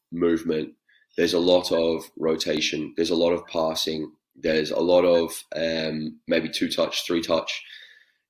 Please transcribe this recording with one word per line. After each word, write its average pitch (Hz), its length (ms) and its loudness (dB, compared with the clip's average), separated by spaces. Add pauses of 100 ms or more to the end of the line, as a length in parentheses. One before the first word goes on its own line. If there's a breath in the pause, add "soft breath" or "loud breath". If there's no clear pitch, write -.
(120)
movement. 85 640 0 (420 soft breath)
There's 85 180 2
a 87 60 2
lot 90 320 4
of 82 460 0
rotation. 78 800 -2
There's 82 140 0
a 85 40 0
lot 85 160 4
of 85 160 -2
passing. 80 640 -4 (240)
There's 78 360 0
a - 100 0
lot 87 240 6
of, 85 260 4 (240)
um, 78 720 -4
maybe 80 220 0
two - 180 -2
touch, - 380 -2
three 85 160 0
touch. - 420 -2 (680 loud breath)